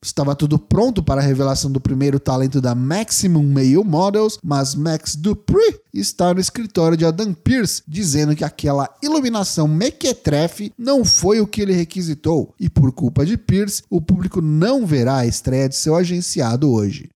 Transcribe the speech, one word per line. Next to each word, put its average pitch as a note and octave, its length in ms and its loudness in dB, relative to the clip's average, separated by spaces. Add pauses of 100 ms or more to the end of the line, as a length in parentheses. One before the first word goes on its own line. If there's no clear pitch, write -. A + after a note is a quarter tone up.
Estava C#3+ 300 -2
tudo D3 240 0
pronto G#3+ 420 0
para C#3 200 0
a C#3 40 2
revelação C3+ 460 0
do C3+ 100 -2
primeiro C#3 380 0
talento C3+ 420 0
da B2 140 0
Maximum D#3+ 680 0
Male C#3 400 4
Models, G3+ 580 0
mas C#3 320 -2
Max D#3 400 -4
Dupree G#3+ 640 0 (160)
está F3 400 0
no F#3 60 -2
escritório E3+ 560 0
de D#3+ 80 2
Adam F3+ 280 -2
Pearce, A#3 540 -2
dizendo D3+ 480 0
que D3+ 80 -6
aquela C#3+ 580 -2
iluminação A#3 680 -2
mequetrefe E3+ 1080 -2
não B3+ 280 0
foi G#3 360 2
o G#3 60 2
que G#3 160 -4
ele G3 100 0
requisitou E3 880 -2
e, F3+ 100 -2
por C3+ 220 4
culpa B2 340 0
de G3+ 120 -2
Pearce, G3+ 520 -2
o F3+ 120 0
público F3+ 400 0
não E3+ 440 2
verá C3+ 340 2
a B2 80 0
estreia C3 420 0
de C3+ 80 -6
seu D#3 180 0
agenciado E3+ 760 0
hoje. G#2 460 0